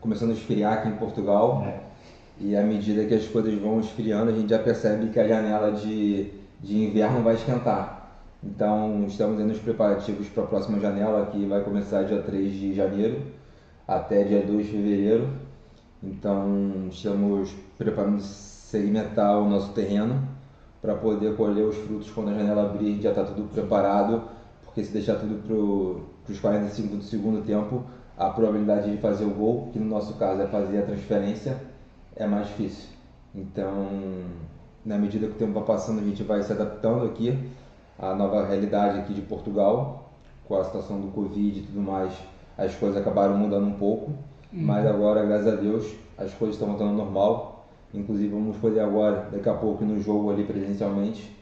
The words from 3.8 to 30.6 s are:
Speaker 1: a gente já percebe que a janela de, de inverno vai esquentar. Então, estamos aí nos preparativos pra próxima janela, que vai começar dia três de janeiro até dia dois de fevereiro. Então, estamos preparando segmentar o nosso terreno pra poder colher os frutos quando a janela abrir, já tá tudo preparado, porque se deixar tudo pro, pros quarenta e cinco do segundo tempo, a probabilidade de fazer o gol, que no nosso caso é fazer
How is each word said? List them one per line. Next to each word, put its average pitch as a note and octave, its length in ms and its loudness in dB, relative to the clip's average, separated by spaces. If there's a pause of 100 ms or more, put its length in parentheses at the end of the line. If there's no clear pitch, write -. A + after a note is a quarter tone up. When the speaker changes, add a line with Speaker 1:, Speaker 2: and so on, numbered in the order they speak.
Speaker 1:
a - 20 2
gente G#2+ 160 0
já A2+ 80 4
percebe A2 520 2
que A#2 100 2
a G#2+ 80 4
janela G#2+ 420 2
de, G#2 640 0 (280)
de G#2 220 0
inverno A2 400 4
vai A2+ 120 6
esquentar. A#2 840 -2 (240)
Então, G#2+ 640 0
estamos G#2+ 320 0
aí G#2 80 0
nos A2 140 0
preparativos G2+ 680 0
pra A2+ 120 -2
próxima G2+ 380 0
janela, G2+ 460 2
que G2+ 200 -2
vai G2 160 2
começar G2+ 400 0
dia G2+ 200 0
três G2 300 0
de G2 220 -2
janeiro G2+ 440 0 (680)
até G2+ 380 2
dia G2 180 4
dois G#2 240 0
de G#2 60 -6
fevereiro. G#2 560 2 (720)
Então, G2 880 -2
estamos G2+ 640 0 (240)
preparando G#2 420 0
segmentar G#2 1200 0
o G#2 100 4
nosso G2+ 240 2
terreno A2 500 0 (600)
pra G#2 120 0
poder G#2+ 420 0
colher G#2+ 280 2
os G#2+ 120 0
frutos G#2 340 -8
quando G#2 200 -4
a G#2 40 0
janela G#2 320 2
abrir, G#2 340 0
já - 120 2
tá G2+ 120 2
tudo G#2 280 -6
preparado, G2+ 720 2 (420)
porque - 200 -6
se - 80 -10
deixar G#2 240 0
tudo G#2 300 -6
pro, G2+ 560 0 (220)
pros G2+ 140 -10
quarenta G#2 280 2
e G2+ 40 -4
cinco G#2 260 -4
do G2 60 -6
segundo G#2+ 420 -2
tempo, G#2+ 380 0 (340)
a F#2+ 120 0
probabilidade G#2 640 2
de G#2 80 -2
fazer G#2 260 0
o G#2 60 2
gol, G#2+ 420 0
que A2 60 -6
no G#2+ 80 -2
nosso G#2+ 280 -4
caso G2 280 0
é G2+ 40 0
fazer G2+ 320 -2